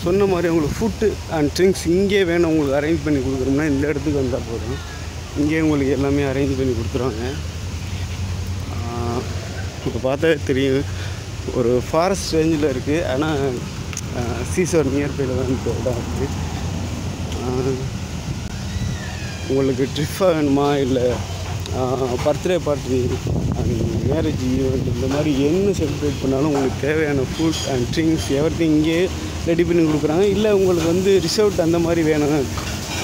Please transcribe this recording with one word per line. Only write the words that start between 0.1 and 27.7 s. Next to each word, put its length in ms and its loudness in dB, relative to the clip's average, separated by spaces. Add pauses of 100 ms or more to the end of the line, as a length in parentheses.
மாதிரி 280 2
உங்களுக்கு 260 2
ஃபுட் 560 -2
and 220 2
ட்ரிங்க்ஸ் 300 2
இங்கே 380 4
வேணும், 260 2
உங்களுக்கு 300 2
அரேஞ்ச் 240 2
பண்ணி 140 2
கொடுக்குறோம்னா 480 0
இந்த 220 2
இடத்துக்கு 260 0
வந்தா 220 0
போதும். 420 -6 (600)
இங்கே 220 2
உங்களுக்கு 320 2
எல்லாமே 300 2
அரேஞ்ச் 340 0
பண்ணி 180 0
கொடுத்துருவாங்க. 500 -2 (1500)
ஆ, 460 -4 (680)
இப்போ 300 -2
பார்த்தாவே 300 2
தெரியும், 360 2 (720)
ஒரு 360 2
ஃபாரஸ்ட் 440 0
ரேஞ்சில் 360 2
இருக்கு. 360 -2
ஆனா, 240 0 (880)
ஆ, 40 -4 (360)
சீஷோர் 400 2
நியர்பைல 400 -2
தான் 160 0
இந்த 180 -2 (100)
இடம் 280 -2
இருக்கு. 180 -4 (1080)
ஆ, 140 -4 (2000)
உங்களுக்கு 460 0
ட்ரிப்பாக 280 -4
வேணுமா, 540 4
இல்ல, 360 2 (680)
ஆ, 20 0 (440)
பர்த்டே 400 2
பார்ட்டி, 460 0 (460)
and 380 0 (160)
மேரேஜ் 320 0 (160)
ஈவெண்ட், 360 0
இந்த 120 -2
மாதிரி 380 2
என்ன 260 4
செலிப்ரேட் 500 -2
பண்ணாலும் 260 2
உங்களுக்கு 400 0
தேவையான 340 0
ஃபுட் 480 -2
and 260 0